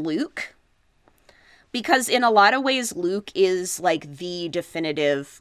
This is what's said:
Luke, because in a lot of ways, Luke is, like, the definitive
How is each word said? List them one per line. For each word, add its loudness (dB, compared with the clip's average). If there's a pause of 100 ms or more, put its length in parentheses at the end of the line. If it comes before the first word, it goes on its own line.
Luke, -6 (1160)
because 0
in 2
a 4
lot 6
of 0
ways, -2
Luke -4
is, 0
like, -2
the -8
definitive -4